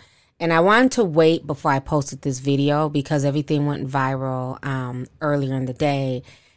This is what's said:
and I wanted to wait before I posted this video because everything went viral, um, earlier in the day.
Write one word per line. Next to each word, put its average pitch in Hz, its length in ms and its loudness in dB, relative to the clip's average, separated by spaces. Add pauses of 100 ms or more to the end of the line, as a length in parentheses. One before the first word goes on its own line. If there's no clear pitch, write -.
(400)
and 165 120 0
I 160 60 4
wanted 214 340 6
to 233 120 2
wait 160 420 4
before 151 240 -2
I 135 80 2
posted 143 440 -4
this 131 180 -4
video 143 480 2
because 143 360 -2
everything 143 420 0
went 143 220 -4
viral, 131 800 -4
um, 127 400 -6 (140)
earlier 143 340 0
in 131 120 -2
the 127 60 -4
day. 135 520 -2 (320)